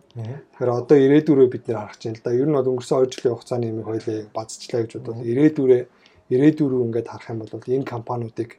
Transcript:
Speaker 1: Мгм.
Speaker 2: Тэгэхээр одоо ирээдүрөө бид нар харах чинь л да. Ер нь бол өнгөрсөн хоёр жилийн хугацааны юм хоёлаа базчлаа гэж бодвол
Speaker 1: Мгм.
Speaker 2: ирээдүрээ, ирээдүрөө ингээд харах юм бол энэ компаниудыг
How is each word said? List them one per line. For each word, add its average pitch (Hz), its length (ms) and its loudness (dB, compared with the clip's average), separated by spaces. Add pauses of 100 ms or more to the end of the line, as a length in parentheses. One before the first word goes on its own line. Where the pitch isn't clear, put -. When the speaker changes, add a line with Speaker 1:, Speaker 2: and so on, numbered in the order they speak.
(140)
Speaker 1:
Мгм. 113 200 -12 (200)
Speaker 2:
Тэгэхээр 123 160 -2
одоо 120 280 4
ирээдүрөө 139 520 6
бид - 180 -10
нар 113 100 -4
харах 107 200 -14
чинь 113 160 -10
л 113 80 -16
да. 120 100 -6
Ер 123 140 0
нь 151 80 0
бол 131 160 0
өнгөрсөн 127 280 -2
хоёр 131 120 2
жилийн - 240 -2
хугацааны 120 320 -6
юм 113 160 -6
хоёлаа 110 360 -6 (160)
базчлаа 113 480 -6
гэж 110 100 -8 (100)
бодвол 117 160 -10
Speaker 1:
Мгм. 120 80 -12
Speaker 2:
ирээдүрээ, 131 560 2 (480)
ирээдүрөө 139 560 2
ингээд 117 220 -4
харах 104 220 -18
юм 113 100 -8
бол 110 260 -14
энэ 131 180 -2
компаниудыг 117 760 -8